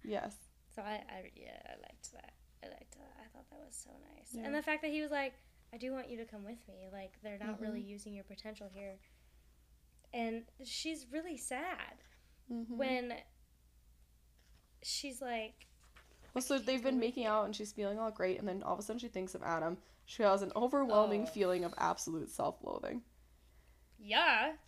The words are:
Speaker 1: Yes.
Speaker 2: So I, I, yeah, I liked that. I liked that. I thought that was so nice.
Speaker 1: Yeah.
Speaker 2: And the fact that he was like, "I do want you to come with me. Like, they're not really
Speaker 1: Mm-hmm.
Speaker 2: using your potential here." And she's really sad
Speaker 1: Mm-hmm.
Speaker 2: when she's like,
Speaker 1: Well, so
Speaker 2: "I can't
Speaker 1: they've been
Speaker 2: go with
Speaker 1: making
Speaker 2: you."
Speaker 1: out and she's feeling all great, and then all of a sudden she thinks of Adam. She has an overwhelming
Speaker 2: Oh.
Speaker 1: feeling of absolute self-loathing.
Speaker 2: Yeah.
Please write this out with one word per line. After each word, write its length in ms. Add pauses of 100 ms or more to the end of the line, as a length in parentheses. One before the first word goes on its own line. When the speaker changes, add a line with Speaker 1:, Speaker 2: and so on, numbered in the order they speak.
Speaker 1:
Yes. 340 (380)
Speaker 2:
So 80
I, 260
I, 240
yeah, 320
I 160
liked 300
that. 240 (280)
I 40
liked 320
that. 200
I 100
thought 200
that 160
was 100
so 140 (260)
nice. 200
Speaker 1:
Yeah. 100
Speaker 2:
And 80
the 80
fact 220
that 80
he 100
was 80
like, 240 (400)
"I 40
do 140
want 160
you 100
to 80
come 180
with 240
me. 240
Like, 320
they're 160
not 200
really 200
Speaker 1:
Mm-hmm. 100
Speaker 2:
using 240
your 120
potential 460
here." 280 (1120)
And 300 (200)
she's 480
really 260
sad 680 (480)
Speaker 1:
Mm-hmm. 260
Speaker 2:
when 360 (1700)
she's 380
like, 460 (680)
Speaker 1:
Well, 80
so 140
Speaker 2:
"I 40
can't 80
Speaker 1:
they've 160
been 120
Speaker 2:
go 40
with 80
Speaker 1:
making 160
Speaker 2:
you." 60
Speaker 1:
out 160
and 100
she's 160
feeling 280
all 120
great, 280
and 80
then 160
all 100
of 60
a 40
sudden 160
she 80
thinks 280
of 80
Adam. 340 (280)
She 180
has 180
an 140
overwhelming 680
Speaker 2:
Oh. 20
Speaker 1:
feeling 400
of 120
absolute 520
self-loathing. 720 (960)
Speaker 2:
Yeah. 540 (140)